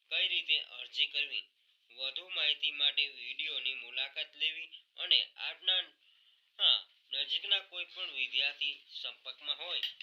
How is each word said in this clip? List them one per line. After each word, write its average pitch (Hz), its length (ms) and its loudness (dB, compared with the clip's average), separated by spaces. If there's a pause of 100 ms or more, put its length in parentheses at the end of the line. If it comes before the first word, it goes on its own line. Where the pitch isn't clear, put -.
કઈ 180 200 2
રીતે 156 320 2
અરજી 123 460 -2
કરવી, 143 440 -4 (400)
વધુ 135 380 -4
માહિતી 151 420 4
માટે 143 380 4
વીડિયોની 131 680 -4
મુલાકાત 131 600 -4
લેવી 160 340 -2 (260)
અને 156 400 2
આપના, 175 460 -2 (760)
હા, 139 280 4 (260)
નજીકના 190 480 2
કોઈ 180 240 -6
પણ 180 260 -8
વિદ્યાર્થી 139 720 0 (180)
સંપર્કમાં 135 540 -6
હોય 156 240 -4 (220)